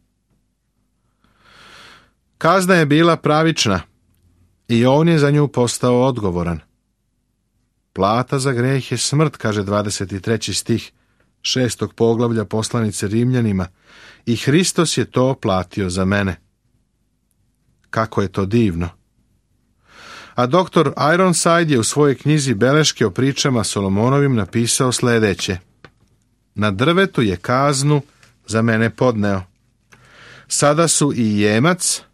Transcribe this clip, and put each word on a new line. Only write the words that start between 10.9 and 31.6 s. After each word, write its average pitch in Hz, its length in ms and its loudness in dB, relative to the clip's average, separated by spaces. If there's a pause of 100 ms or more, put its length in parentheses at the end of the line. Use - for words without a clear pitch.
šestog 117 520 -4
poglavlja 117 500 0
poslanice 110 640 -4
Rimljanima, 113 580 0 (600)
„i 120 100 0
Hristos 165 600 0
je 120 60 0
to 131 300 0
platio 92 560 -4
za 92 140 -2
mene.” 98 320 -2 (1500)
Kako 110 320 -2
je 95 60 -4
to 98 180 -4
divno! 95 420 -2 (1500)
A 123 120 0
doktor 165 460 2 (220)
Ironside 170 600 2
je 120 40 4
u 110 60 0
svojoj 143 300 2
knjizi 139 400 0
Beleške 131 520 2
o 101 40 -2
pričama 127 540 -2
Solomonovim 117 680 0
napisao 117 580 -2
sljedeće: 107 640 0 (960)
„Na 104 160 -2
drvetu 165 520 0
je 95 140 0
kaznu 139 640 0 (440)
za 113 160 -2
mene 113 280 2
podneo. 104 520 -2 (1040)
Sada 151 400 2
su 143 280 0
i 107 240 0
jemac 117 600 0 (120)